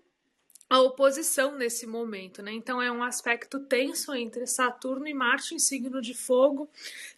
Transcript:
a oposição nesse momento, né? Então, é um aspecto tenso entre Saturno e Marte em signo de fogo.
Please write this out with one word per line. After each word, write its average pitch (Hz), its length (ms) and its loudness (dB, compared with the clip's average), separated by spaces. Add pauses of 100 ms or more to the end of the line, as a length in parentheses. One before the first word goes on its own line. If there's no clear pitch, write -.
(680)
a 262 120 8
oposição 269 760 4
nesse 233 320 -4
momento, 214 540 -8
né? 202 100 -10
Então, 247 300 -4
é 247 100 0
um 240 100 -4
aspecto 240 580 -2
tenso 277 540 -2
entre 240 320 -6
Saturno 254 640 -2
e 294 60 -6
Marte 269 420 0
em 285 40 -6
signo 262 420 -2
de 240 120 -6
fogo. 277 560 4 (480)